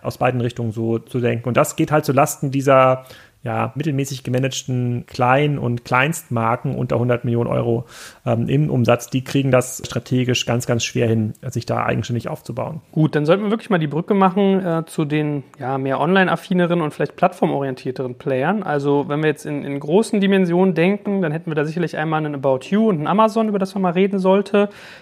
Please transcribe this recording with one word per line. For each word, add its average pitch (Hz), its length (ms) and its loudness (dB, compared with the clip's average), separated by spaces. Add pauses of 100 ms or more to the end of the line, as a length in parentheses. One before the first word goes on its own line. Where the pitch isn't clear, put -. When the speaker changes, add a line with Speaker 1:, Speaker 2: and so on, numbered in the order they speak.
Speaker 1:
aus - 140 -6
beiden 127 240 0
Richtungen 117 320 -4
so 113 260 -2
zu 120 220 -6
denken. 117 260 -2
Und 123 120 0
das - 180 2
geht 156 160 0
halt 151 140 2
zu 139 60 2
Lasten 131 380 2
dieser, 131 540 4 (380)
ja, 113 320 -4
mittelmäßig 139 480 -4
gemanagten 123 840 -2
Klein- 135 520 2
und 120 280 -4
Kleinstmarken 123 880 0
unter 127 240 -2
hundert 123 260 0
Millionen 117 240 0
Euro, 120 380 0 (400)
ähm, 117 240 0
im 147 180 2
Umsatz. 123 400 2
Die 131 160 -2
kriegen 135 260 0
das 127 320 0
strategisch 127 600 -2
ganz, 123 220 -2
ganz 120 180 0
schwer 120 240 -2
hin, 113 240 0 (160)
sich 120 160 -6
da 117 220 -2
eigenständig 120 420 -4
aufzubauen. - 540 -8 (100)
Speaker 2:
Gut, 156 220 2
dann 151 100 0
sollten 190 200 2
wir 208 60 -2
wirklich 226 200 -4
mal 185 80 2
die 156 80 -2
Brücke 147 260 -2
machen, 196 480 4
äh, 165 240 -2
zu 160 220 -4
den, 147 360 -2 (160)
ja, 135 200 -4
mehr 135 220 -2
online-affineren 175 840 2
und 147 100 -2
vielleicht - 240 -4
plattformorientierteren 135 1000 -2
Playern. 139 460 0
Also 143 460 0
wenn 147 140 -2
wir 156 80 2
jetzt - 160 -4
in, 147 180 -6
in 139 160 -6
großen 190 400 2
Dimensionen 190 540 2
denken, 196 480 0
dann 156 100 0
hätten 165 180 -8
wir 156 40 -4
da 147 100 0
sicherlich 160 320 -4
einmal 156 220 -2
einen 151 160 -4
About 135 340 0
You 220 220 2
und 180 60 0
einen 147 100 -4
Amazon, 214 420 2
über 202 100 -2
das 190 140 -4
man 202 80 -4
mal 185 120 2
reden 196 260 2
sollte. 196 500 2 (340)